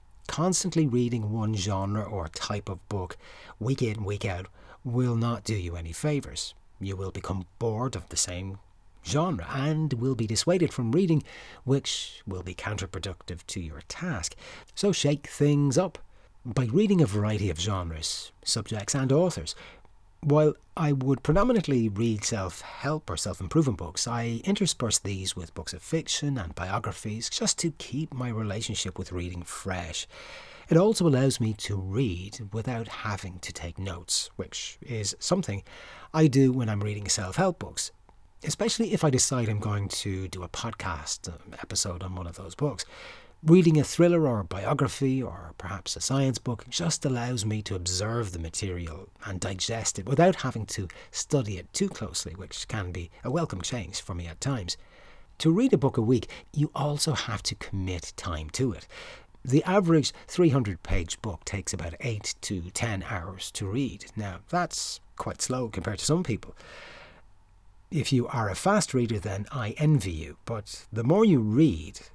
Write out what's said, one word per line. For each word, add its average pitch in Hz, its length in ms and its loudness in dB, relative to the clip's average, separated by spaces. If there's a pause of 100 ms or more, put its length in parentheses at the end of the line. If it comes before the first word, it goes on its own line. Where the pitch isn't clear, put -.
(260)
Constantly 170 600 2
reading 117 460 2
one 110 220 0
genre 101 480 0
or 95 260 -4
type - 400 -6
of 90 220 -8
book 92 260 -4 (420)
week 127 220 0
in, 110 240 0
week 101 220 -2
out 92 220 -4 (360)
will 120 320 2
not 117 280 0
do 110 100 0
you 85 220 -4
any 82 160 -8
favours. - 600 -4 (260)
You 98 160 -4
will 95 160 -4
become 95 360 -6 (120)
bored 117 380 -2
of 87 140 -10
the 92 80 -4
same 95 400 -4 (500)
genre 135 420 0
and 147 440 0
will 123 200 0
be 113 120 0
dissuaded 165 460 2
from 117 200 0
reading, 165 300 6 (420)
which - 640 0
will 92 160 -6
be 90 120 -10
counterproductive 95 920 -6
to - 120 -6
your 78 280 -8
task. 143 480 -6 (380)
So 202 180 2
shake 147 340 2
things 143 500 4
up 185 220 2 (460)
by 123 220 0
reading 185 340 6
a 135 60 8
variety 104 440 0
of 80 100 -4
genres, 87 720 -4 (120)
subjects - 500 -2
and 131 160 2
authors. 151 440 4 (640)
While 151 340 6 (220)
I 151 160 2
would 135 300 2
predominantly 156 640 4
read 107 360 0
self-help 120 840 -4
or 85 80 -4
self-improvement 107 640 2
books, 87 300 -4
I 117 360 -2
intersperse 180 540 2
these 95 380 -4
with 87 180 -10
books - 180 -10
of - 80 -12
fiction 143 580 -2
and 82 180 -6
biographies 107 720 -4
just - 300 0
to 170 180 0
keep 147 340 -6
my 127 160 -4
relationship 107 680 -4
with 92 140 -8
reading 87 300 -6
fresh. 87 640 -6 (600)
It 160 80 6
also 196 300 6
allows 135 340 4
me 110 140 2
to 104 220 -4
read 95 640 -4 (120)
without 113 360 -4
having 92 500 -8
to - 140 -10
take - 260 -10
notes, 92 580 -4
which - 460 -8
is 107 380 -4
something 165 420 -2 (500)
I 160 140 6
do 135 260 8
when 123 160 0
I'm 104 140 0
reading 101 260 -4
self-help 113 520 0
books, - 320 -6 (520)
especially 208 480 0
if 170 120 2
I 147 60 6
decide 123 380 2
I'm 104 120 0
going 104 280 -2
to 95 400 -4
do 90 140 -8
a 87 60 -10
podcast, - 800 -6
um, - 340 -14
episode 92 400 -4
on 92 140 -6
one 90 100 -6
of 85 100 -10
those - 200 -14
books. 147 280 -2 (600)
Reading 160 340 10
a 135 60 4
thriller 170 420 6
or 113 140 2
a 95 40 -2
biography 131 800 0
or 90 360 -10
perhaps 92 360 -6
a 101 60 -8
science 135 380 2
book - 300 -4
just 160 380 -2
allows 123 400 0
me 107 160 0
to 101 140 -4
observe 101 560 -2
the 87 80 -8
material 87 680 -6 (160)
and 95 140 -6
digest 98 600 -2
it 92 80 -6
without 165 360 6
having 117 240 -4
to 92 220 -6 (240)
study 107 440 0
it - 160 -14
too 196 160 0
closely, - 440 -6
which - 340 -10
can 92 240 -4
be 87 220 -8 (100)
a 127 80 -6
welcome 147 300 -2
change 90 400 -6
for - 120 -10
me 87 140 -6
at 82 140 -12
times. 117 360 -2 (640)
To 160 140 4
read 247 200 4
a 143 60 6
book 127 180 2
a 120 60 2
week, 113 260 4 (240)
you 147 220 0
also 147 380 0
have - 320 -2
to - 100 -2
commit 92 640 -6
time 78 340 -6
to 127 220 0
it. - 160 -12 (560)
The 131 180 6
average 170 500 6 (140)
three 175 220 4
hundred 117 340 2
page - 400 -2
book 95 220 -8
takes - 280 -6
about 85 280 -6
eight 110 400 -4
to 90 300 -4
ten 101 380 -2
hours 92 440 -8
to 101 140 -4
read. 117 400 -4 (100)
Now, 98 320 -6
that's - 500 -2 (180)
quite - 240 -6
slow 127 280 -2
compared 101 320 -4
to - 40 -6
some 165 200 2
people. - 320 -4 (1400)
If 139 200 0
you 120 140 4
are 117 240 -2
a 92 60 -4
fast - 360 2
reader, 117 280 0
then 101 320 -6
I 113 260 -6
envy 147 320 4
you, 78 340 -8
but - 480 -8
the 110 120 -2
more 190 200 6
you 175 140 8
read, 107 640 2 (140)